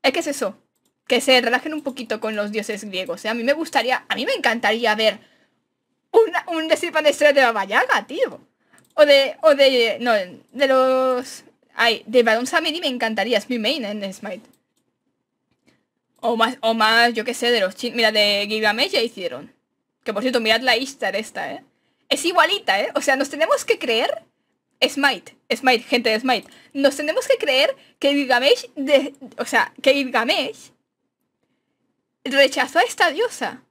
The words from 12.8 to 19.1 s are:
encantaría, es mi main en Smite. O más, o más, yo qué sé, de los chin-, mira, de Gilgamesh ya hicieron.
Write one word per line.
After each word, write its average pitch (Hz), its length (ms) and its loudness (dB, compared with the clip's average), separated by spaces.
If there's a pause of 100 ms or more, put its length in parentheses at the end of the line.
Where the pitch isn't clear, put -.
encantaría, 233 500 -2
es 294 120 -4
mi 240 100 -4
main 247 260 -2
en 196 280 -8
Smite. 185 360 -14 (1700)
O 233 160 0
más, 233 240 0
o 226 120 0
más, 226 400 4
yo 220 120 -6
qué 240 80 -6
sé, 240 180 -2
de 233 80 2
los 190 160 -2
chin-, 226 200 -8
mira, 226 160 2
de 208 380 2
Gilgamesh 220 420 0
ya 311 100 0
hicieron. 175 520 -8 (500)